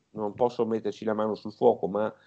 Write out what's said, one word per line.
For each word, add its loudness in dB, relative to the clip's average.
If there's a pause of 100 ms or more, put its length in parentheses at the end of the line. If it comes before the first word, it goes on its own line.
(120)
non -4
posso 0
metterci -2
la 0
mano 0
sul -12
fuoco, 4
ma -2 (140)